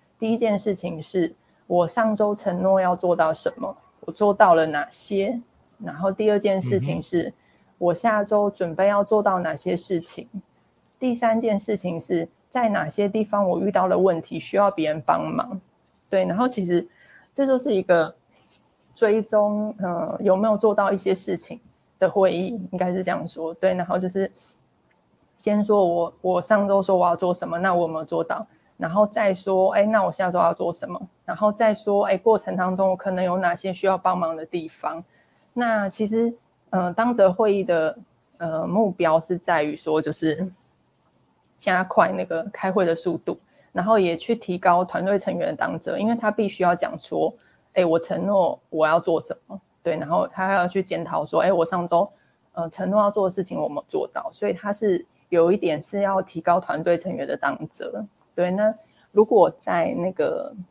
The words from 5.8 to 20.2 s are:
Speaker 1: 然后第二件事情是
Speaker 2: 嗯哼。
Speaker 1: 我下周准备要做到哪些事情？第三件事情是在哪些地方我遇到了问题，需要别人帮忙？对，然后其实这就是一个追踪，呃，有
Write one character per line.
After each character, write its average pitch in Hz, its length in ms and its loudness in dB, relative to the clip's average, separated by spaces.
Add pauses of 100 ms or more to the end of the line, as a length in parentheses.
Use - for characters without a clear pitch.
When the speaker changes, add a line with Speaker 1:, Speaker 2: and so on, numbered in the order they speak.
Speaker 1:
然 165 140 -10
后 190 160 -2
第 214 200 2
二 208 80 4
件 196 220 0
事 190 200 0
情 170 200 -4
是 - 280 -2
Speaker 2:
嗯 - 20 -16
哼。 - 20 -16 (440)
Speaker 1:
我 175 160 2
下 208 320 0
周 208 240 2
准 175 260 -6
备 196 140 4
要 202 160 2
做 208 180 2
到 190 160 2
哪 160 160 -4
些 180 220 -4
事 175 240 -4
情？ - 260 -14 (720)
第 247 160 -2
三 226 240 0
件 214 200 0
事 208 180 -4
情 170 240 -6
是 165 260 -2 (220)
在 240 180 0
哪 175 220 -2
些 202 180 -2
地 214 160 0
方 202 240 0
我 180 140 0
遇 196 100 0
到 185 160 2
了 180 120 2
问 180 220 2
题， 160 200 -10
需 - 160 -4
要 202 120 4
别 160 200 -2
人 156 160 -4
帮 165 280 0
忙？ - 280 -6 (480)
对， 190 160 2
然 175 120 -2
后 247 120 2
其 202 160 -4
实 175 240 0 (460)
这 277 120 2
就 262 100 4
是 254 160 -2
一 190 100 2
个 165 320 2 (800)
追 220 260 4
踪， 208 580 0
呃， 170 400 -4
有 190 160 4